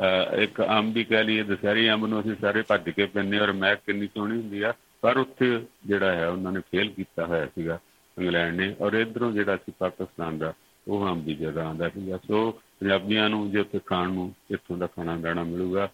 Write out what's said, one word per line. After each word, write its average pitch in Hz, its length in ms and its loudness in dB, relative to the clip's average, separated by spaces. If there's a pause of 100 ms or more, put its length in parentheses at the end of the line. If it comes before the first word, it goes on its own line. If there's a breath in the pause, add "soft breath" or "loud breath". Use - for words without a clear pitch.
ਅਹ, 95 400 4
ਇੱਕ 107 200 0
ਅੰਬ 110 320 2
ਵੀ 113 100 2
ਕਹਿ 110 200 4
ਲਈਏ, 110 200 2
ਦੁਸਹਿਰੀ 104 460 2
ਅੰਬ 110 160 2
ਨੂੰ 107 160 0
ਅਸੀਂ 107 200 -2
ਸਾਰੇ 104 200 2
ਭੱਜ 98 280 0
ਕੇ 101 160 2
ਪੈਂਦੇ 98 340 0
ਔਰ 104 120 4
ਮਹਿਕ 98 340 2
ਕਿੰਨੀ 101 220 -2
ਸੋਹਣੀ 107 340 -4
ਹੁੰਦੀ 101 200 -6
ਆ, 113 120 0 (280)
ਪਰ 123 160 4
ਉੱਥੇ 123 480 0 (200)
ਜਿਹੜਾ 98 260 2
ਹੈ, 85 160 0
ਉਹਨਾਂ 92 240 -2
ਨੇ 95 80 -2
ਫੇਲ 95 300 -2
ਕੀਤਾ 90 360 -6
ਹੋਇਆ 82 200 0
ਸੀਗਾ 82 340 -6 (400)
ਇੰਗਲੈਂਡ 85 360 0
ਨੇ। 95 260 -2
ਔਰ 101 120 0
ਇੱਧਰੋਂ 113 380 0
ਜਿਹੜਾ 101 240 0
ਸੀ 92 240 -8
ਪਾਕਿਸਤਾਨ 87 580 -4
ਦਾ, 78 160 -4 (340)
ਉਹ 101 200 0
ਅੰਬ 85 180 -2
ਵੀ 78 100 -4
ਜ਼ਿਆਦਾ 78 300 -4
ਆਉਂਦਾ 80 240 -4
ਸੀਗਾ। 92 380 -6
ਸੋ 110 240 0
ਪੰਜਾਬੀਆਂ 101 800 0
ਨੂੰ 107 220 -2
ਜੇ 104 80 2
ਉੱਥੇ 101 260 -2
ਖਾਣ 90 260 0
ਨੂੰ 92 240 -4 (160)
ਇੱਥੋਂ 92 260 -6
ਦਾ 87 100 -2
ਖਾਣਾ 85 300 -6
ਦਾਣਾ 82 260 -2
ਮਿਲੂਗਾ 92 500 -2